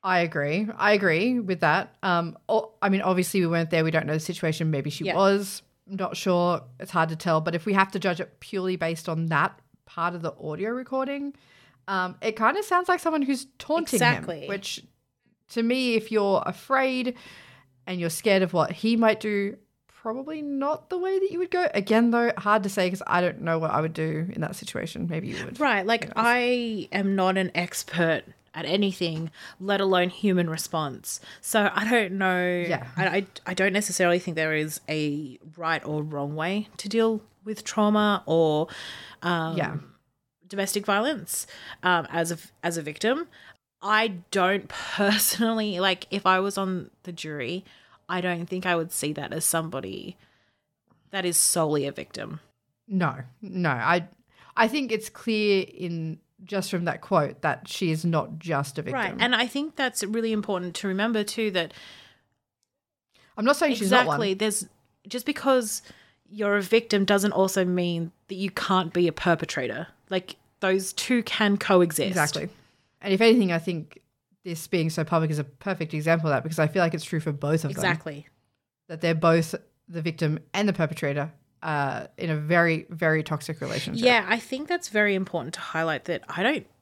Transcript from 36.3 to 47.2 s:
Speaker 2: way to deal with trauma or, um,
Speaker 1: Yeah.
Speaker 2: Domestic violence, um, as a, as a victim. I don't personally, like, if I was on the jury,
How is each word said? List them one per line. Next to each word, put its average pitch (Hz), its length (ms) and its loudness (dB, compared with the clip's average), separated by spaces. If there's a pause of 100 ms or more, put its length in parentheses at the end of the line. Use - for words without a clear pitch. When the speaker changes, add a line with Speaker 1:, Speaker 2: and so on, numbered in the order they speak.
Speaker 2:
way 185 340 -2 (100)
to 202 100 -10
deal 226 340 2 (220)
with 214 180 -8
trauma 208 640 2
or, 160 400 2 (560)
um, 165 340 -2
Speaker 1:
Yeah. 147 200 -2 (760)
Speaker 2:
Domestic 196 340 -4
violence, 214 640 -2 (360)
um, 175 280 2
as 170 200 0
a, 170 60 -4 (260)
as 170 140 -2
a 165 60 -6
victim. 220 460 -2 (520)
I 214 280 2 (220)
don't 190 380 0
personally, 214 1120 0
like, 190 300 0
if 202 160 -2
I 185 140 6
was 196 180 -2
on 190 320 -4 (140)
the 180 80 -12
jury, 156 520 -8 (460)